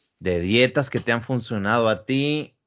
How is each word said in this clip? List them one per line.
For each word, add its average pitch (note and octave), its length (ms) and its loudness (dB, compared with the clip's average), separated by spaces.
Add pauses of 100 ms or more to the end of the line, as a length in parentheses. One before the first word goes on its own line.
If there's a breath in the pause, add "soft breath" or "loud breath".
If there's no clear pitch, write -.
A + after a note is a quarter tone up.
(200 loud breath)
de F2+ 200 -2
dietas B2 480 2
que A2+ 120 -4
te A#2 120 -2
han A#2 100 -2
funcionado A2+ 680 0
a A2 180 -2
ti C#3+ 500 -2 (100)